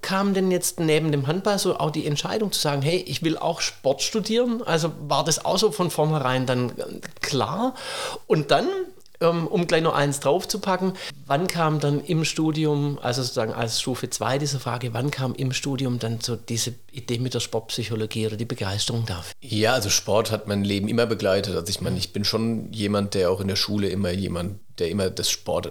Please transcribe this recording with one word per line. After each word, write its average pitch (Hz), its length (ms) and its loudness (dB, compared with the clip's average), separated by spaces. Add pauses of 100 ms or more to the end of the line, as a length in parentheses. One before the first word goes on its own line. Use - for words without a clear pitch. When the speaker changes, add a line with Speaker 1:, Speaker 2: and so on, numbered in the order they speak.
Speaker 1:
kam 196 340 2
denn 190 160 4
jetzt 180 300 0
neben 160 320 4
dem 139 140 2
Handball 196 320 2
so 185 200 2
auch 156 120 0
die 151 160 -2
Entscheidung 175 460 0
zu - 80 -2
sagen, 143 220 2
hey, 165 240 2
ich - 160 -6
will 160 140 2
auch 165 240 -2
Sport - 420 0
studieren? 226 600 0
Also 160 300 2 (160)
war 143 160 2
das 156 200 0
auch 180 140 2
so 214 140 4
von 175 180 0
vornherein 135 560 2
dann, 123 240 2
äh, - 300 -8 (200)
klar? 151 540 0 (520)
Und 151 240 2
dann, 160 160 6 (540)
ähm, 170 260 4
um 175 220 0
gleich 165 140 4
noch 165 120 2
eins 143 240 2
draufzupacken, 185 760 0 (320)
wann 143 200 2
kam 160 320 2
dann 143 260 2
im 160 200 0
Studium, 147 760 0
also 123 220 -2
sozusagen 117 300 -2
als 117 280 -2
Stufe 127 300 -4
zwei 120 280 -2
diese 143 200 -2
Frage, 120 360 -4
wann 131 180 0
kam 131 240 -2
im 131 160 -2
Studium 127 480 -2
dann 113 200 -2
so 120 140 -2
diese 117 400 -4 (160)
Idee - 300 -4
mit 127 140 -2
der 123 40 0
Sportpsychologie 110 880 -2
oder 107 100 -4
die 113 100 -4
Begeisterung 113 600 -2
dafür? 87 340 -6
Speaker 2:
Ja, 110 340 4
also 131 160 2
Sport 107 420 2
hat 104 160 -4
mein 101 160 2
Leben 101 240 2
immer 117 180 4
begleitet. 98 480 2
Also 85 160 -2
ich 98 100 -4
meine, - 180 0
ich - 140 -4
bin 98 120 -2
schon 113 480 0
jemand, 104 420 0
der 92 160 4
auch 95 100 2
in 98 60 -2
der 95 80 0
Schule 101 360 0
immer 92 200 0
jemand, 90 480 -2 (220)
der 85 80 2
immer 95 200 0
das - 220 -2
Sport, 87 400 -2